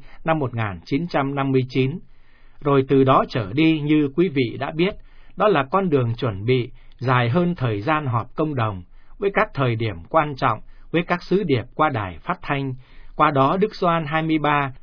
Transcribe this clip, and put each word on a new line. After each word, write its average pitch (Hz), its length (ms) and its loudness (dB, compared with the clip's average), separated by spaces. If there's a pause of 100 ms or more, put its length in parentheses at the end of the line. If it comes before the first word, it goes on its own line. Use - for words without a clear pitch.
(260)
năm 160 140 2
một 123 140 -4
nghìn 104 320 -4
chín 165 220 -2
trăm 139 280 -2
năm 139 160 0
mươi 131 180 4
chín. 131 220 0 (720)
Rồi 135 240 4
từ 135 160 6
đó 135 260 6
trở 107 240 -4
đi, 160 260 4
như 147 360 2
quý 180 140 2
vị 120 300 -2
đã 143 160 -4
biết, 185 200 0 (420)
đó 196 100 2
là 139 240 2
con 190 180 2
đường 123 260 2
chuẩn 104 300 -4
bị 123 260 0 (260)
dài 123 320 2
hơn 175 260 0
thời 110 260 -2
gian 151 240 0
họp 113 300 -2
công 156 200 -2
đồng, 104 280 -4 (360)
với 202 140 0
các 214 200 2
thời 123 220 0
điểm 110 200 -4 (140)
quan 151 260 2
trọng, 120 240 0 (320)
với 165 160 2
các 175 160 -2
sứ 196 200 2
điệp 131 200 2 (120)
qua 156 140 2
đài 98 280 -4
phát - 240 -6
thanh. 139 320 -4 (420)
Qua 151 160 4
đó, 139 260 4
Đức 214 180 0
Gioan 165 320 0
hai 160 160 -2
mươi 160 140 0
ba 147 460 0